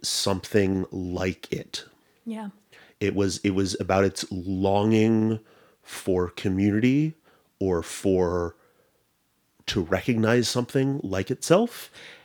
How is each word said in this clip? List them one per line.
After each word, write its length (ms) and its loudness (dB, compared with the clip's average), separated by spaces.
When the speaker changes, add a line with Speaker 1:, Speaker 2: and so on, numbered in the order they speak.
Speaker 1:
something 880 0
like 640 -6
it. 320 -8
Speaker 2:
Yeah. 240 -10
Speaker 1:
It 140 0
was, 240 0
it 120 0
was 300 0
about 240 2
its 260 -2
longing 1080 2
for 460 -2
community 840 2
or 220 0
for, 720 0
to 160 -2
recognize 640 2
something 540 -2
like 280 -4
itself. 600 0